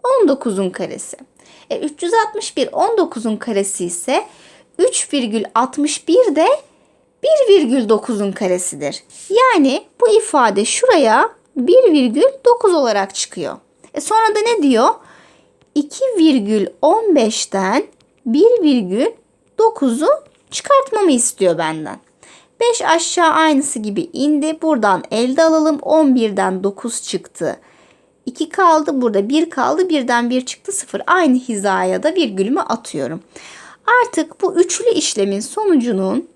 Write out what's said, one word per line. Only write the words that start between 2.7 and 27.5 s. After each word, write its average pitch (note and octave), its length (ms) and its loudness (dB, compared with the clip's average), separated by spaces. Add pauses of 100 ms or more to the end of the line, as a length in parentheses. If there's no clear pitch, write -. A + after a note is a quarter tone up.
on A4 260 0
dokuzun A3+ 380 -2
karesi G3+ 480 -4
ise B3+ 420 -4 (520)
üç - 340 -2
virgül A3+ 320 -2 (100)
altmış C4 540 -2
bir F4+ 280 2
de D#4+ 100 2 (760)
bir C#5+ 260 2
virgül C4+ 400 4
dokuzun G#3 440 -2
karesidir. F3+ 720 -6 (260)
Yani G4 540 2 (160)
bu B4 80 4
ifade B3+ 560 2
şuraya D#4+ 760 2 (140)
bir F4+ 360 6
virgül C#4 360 2 (180)
dokuz A#4 280 4
olarak G#3+ 400 0
çıkıyor. C3+ 420 -8 (380)
E, - 60 -6
sonra A4 340 0
da G#4+ 60 0
ne A4+ 220 0
diyor? C4 260 4 (880)
İki D4 300 -4 (140)
virgül A3 480 2 (160)
on G4+ 320 2
beşten A3 680 0 (420)
bir G4 360 4
virgül A#3+ 440 0 (520)
dokuzu D#4 500 0 (420)
çıkartmamı A4+ 640 0
istiyor F#3+ 460 0
benden. D#3 420 -6 (600)
Beş A#4 220 0
aşağı E4+ 480 0
aynısı D4+ 480 0
gibi G#3+ 340 -6
indi. D4+ 500 -2
Buradan A3 480 0
elde B3+ 340 0
alalım. D#4+ 380 2
On D4+ 320 4
birden F#3+ 500 -2
dokuz G3+ 380 -6
çıktı. - 540 -8 (680)